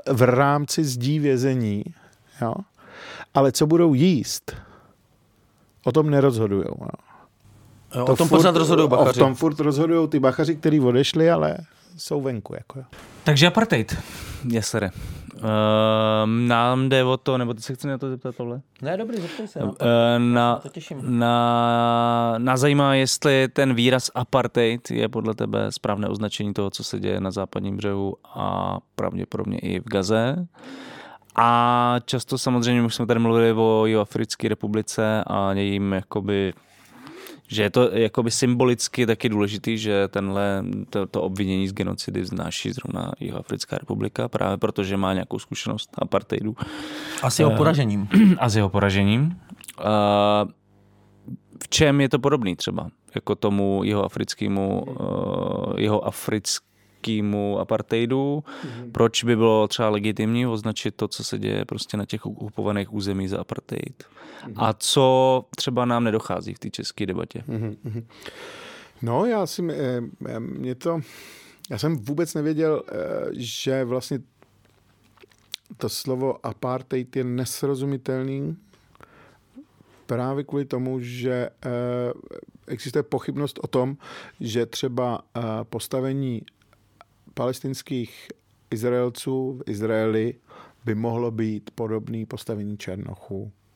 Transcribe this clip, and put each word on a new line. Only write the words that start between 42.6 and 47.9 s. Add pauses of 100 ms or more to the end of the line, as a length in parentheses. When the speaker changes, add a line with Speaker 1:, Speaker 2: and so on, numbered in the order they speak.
Speaker 3:
zrovna
Jihoafrická
republika,
právě
protože
má
nějakou
zkušenost
apartheidu. (640)
Speaker 2:
Asi
o
Speaker 3:
Eh,
Speaker 2:
poražením. (160)